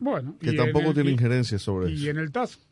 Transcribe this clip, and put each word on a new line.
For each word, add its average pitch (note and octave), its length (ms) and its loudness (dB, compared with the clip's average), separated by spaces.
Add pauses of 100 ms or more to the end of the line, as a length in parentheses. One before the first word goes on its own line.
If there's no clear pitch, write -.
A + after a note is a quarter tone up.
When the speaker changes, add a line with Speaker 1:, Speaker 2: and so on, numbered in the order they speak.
Speaker 1:
Bueno, G3 400 -4
Speaker 2:
que D#3+ 120 0
Speaker 1:
y D3+ 40 2
Speaker 2:
tampoco D3+ 240 2
Speaker 1:
en D#3 80 2
el, D3+ 60 2
Speaker 2:
tiene C#3+ 160 4
Speaker 1:
y, - 20 2
Speaker 2:
injerencia A#2+ 460 2
sobre F#2 320 -2
Speaker 1:
y D#2 120 -2
Speaker 2:
eso. D3 80 -2
Speaker 1:
en D3 80 -4
el D#3 140 -6
tasc A#3+ 260 -4 (140)